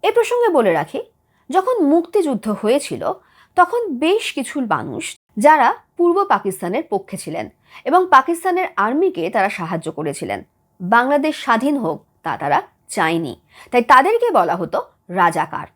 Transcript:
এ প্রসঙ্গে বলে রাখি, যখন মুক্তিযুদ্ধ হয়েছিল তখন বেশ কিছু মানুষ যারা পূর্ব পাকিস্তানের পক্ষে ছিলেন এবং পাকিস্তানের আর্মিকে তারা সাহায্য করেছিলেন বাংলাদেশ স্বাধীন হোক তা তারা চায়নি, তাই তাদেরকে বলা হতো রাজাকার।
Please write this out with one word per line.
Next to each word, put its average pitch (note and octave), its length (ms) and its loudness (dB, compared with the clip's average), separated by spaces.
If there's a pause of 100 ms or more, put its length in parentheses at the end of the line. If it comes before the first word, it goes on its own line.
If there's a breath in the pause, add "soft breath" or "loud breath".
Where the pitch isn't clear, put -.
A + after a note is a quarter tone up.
এ A4 120 2
প্রসঙ্গে A#4+ 400 2
বলে G#3+ 160 4
রাখি, D3+ 280 -4 (500)
যখন F#4+ 260 0 (160)
মুক্তিযুদ্ধ E4 540 0 (160)
হয়েছিল G#3+ 400 -2 (540 soft breath)
তখন F#4 240 2 (240)
বেশ G4+ 200 0 (120)
কিছু C4+ 200 -8 (180)
মানুষ B2 300 -6 (320)
যারা C4+ 320 4 (280)
পূর্ব F4 220 2 (140)
পাকিস্তানের G3 600 -4
পক্ষে G3 300 -6
ছিলেন D#3+ 240 -8 (380 loud breath)
এবং F4+ 160 4 (140)
পাকিস্তানের E4+ 520 2 (180)
আর্মিকে C#4 460 0
তারা G#3 280 0
সাহায্য E3 340 -6
করেছিলেন C3 480 -6 (400)
বাংলাদেশ C4+ 540 2 (100)
স্বাধীন B3+ 300 0 (100)
হোক D#3+ 140 -4 (240)
তা D#3+ 100 -6 (100)
তারা D3 160 0 (360)
চায়নি, E3 400 -2 (340 loud breath)
তাই B3 140 2 (100)
তাদেরকে G#4+ 360 4 (100)
বলা F3 220 2
হতো - 180 -4 (420)
রাজাকার। D#3+ 560 0